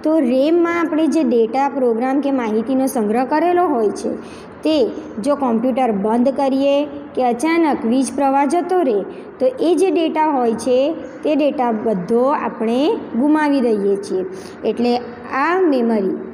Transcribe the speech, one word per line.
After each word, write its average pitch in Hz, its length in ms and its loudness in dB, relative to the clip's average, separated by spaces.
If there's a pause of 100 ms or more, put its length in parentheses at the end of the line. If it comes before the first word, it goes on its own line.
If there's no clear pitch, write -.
તો 311 160 2
રેમમાં 320 600 2
આપણે 311 280 0
જે 302 160 2
ડેટા 240 460 2
પ્રોગ્રામ 262 520 0
કે 285 100 0
માહિતીનો 247 560 0
સંગ્રહ 240 380 0
કરેલો 349 420 2
હોય 233 220 2
છે - 260 -6 (480)
તે 294 240 2 (360)
જો 285 120 0
કોમ્પ્યુટર 247 560 0
બંધ 220 380 2
કરીએ 277 560 0 (300)
કે 254 80 0
અચાનક 302 640 2
વીજ 247 300 0
પ્રવાહ 277 300 2
જતો 349 360 0
રહે 233 220 2 (360)
તો 254 60 0 (140)
એ 330 160 4
જે 359 160 2
ડેટા 311 340 0
હોય 254 280 2
છે 262 400 0 (300)
તે 311 120 2
ડેટા 269 360 0
બધો 220 500 0
આપણે 254 760 0 (240)
ગુમાવી 294 420 2
દઈએ 202 340 2
છીએ. 185 300 -4 (380)
એટલે 240 340 0 (360)
આ 320 260 0
મેમરી 233 580 2 (160)